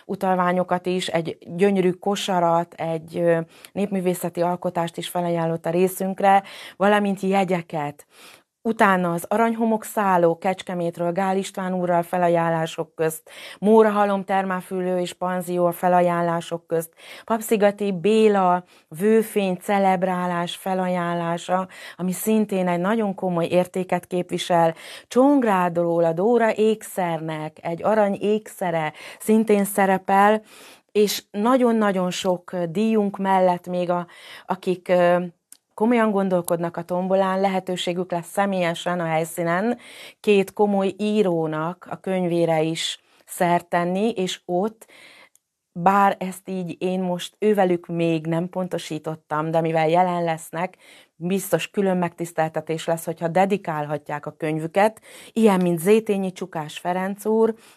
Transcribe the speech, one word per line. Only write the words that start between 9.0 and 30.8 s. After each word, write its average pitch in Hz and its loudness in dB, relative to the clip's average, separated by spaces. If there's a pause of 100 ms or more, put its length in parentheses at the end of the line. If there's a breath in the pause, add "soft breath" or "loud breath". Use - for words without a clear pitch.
az 170 -4
Aranyhomok 226 0
szálló 175 2
Kecskemétről 175 -4
Gál 190 -2
István 190 -6
úrral 175 0
felajánlások 170 0
közt, 160 -4 (300 loud breath)
Mórahalom 208 4
termálfülő 185 -2
és 175 -4
panzió 180 -2
a 175 2
felajánlások 170 0
közt, 165 -4 (320 loud breath)
Papszigati 208 0
Béla 190 4 (240 soft breath)
vőfény 202 0
celebrálás 180 0
felajánlása, 180 -2 (280 loud breath)
ami 180 -4
szintén 202 0
egy 175 0
nagyon 202 0
komoly 175 -2
értéket 180 -2
képvisel, 175 0 (340 loud breath)
Csongrád 226 2
Róla 170 2
Dóra 220 2
ékszernek 165 -2
egy 170 -8
arany 202 2
ékszere 180 -2 (260 loud breath)
szintén 214 4
szerepel, 196 4 (500 loud breath)